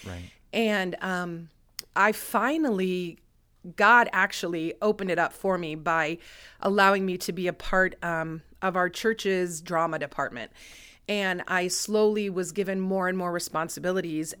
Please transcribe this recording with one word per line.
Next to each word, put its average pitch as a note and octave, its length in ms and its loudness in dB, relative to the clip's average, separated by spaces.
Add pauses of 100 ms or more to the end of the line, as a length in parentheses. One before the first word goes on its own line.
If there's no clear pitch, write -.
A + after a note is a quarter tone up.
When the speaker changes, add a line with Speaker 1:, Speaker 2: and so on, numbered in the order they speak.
Speaker 1:
Right. F2 240 -10 (220)
Speaker 2:
And, G#3 500 0
um, F3 480 -6 (460)
I G3+ 160 4
finally, G3+ 1080 0 (580)
God A3+ 380 8
actually F3 640 -2
opened G#3 300 0
it E3 80 2
up E3 160 2
for F#3+ 240 0
me D#3 160 -4
by D#3+ 440 0 (420)
allowing G3 440 4
me F3+ 140 -2
to F3+ 140 -6
be F3+ 160 -2
a E3+ 40 -2
part, F#3 520 0
um, D#3+ 380 -4 (200)
of F#3 140 0
our F3+ 120 2
church's F#3 720 -2
drama E3 380 -2
department. C3+ 540 -6 (560)
And G3 400 -2
I F3+ 200 0
slowly G#3+ 640 2
was F3+ 220 -4
given F#3+ 280 -2
more F#3+ 280 0
and F#3 100 0
more F3 140 -2
responsibilities E3 1080 -4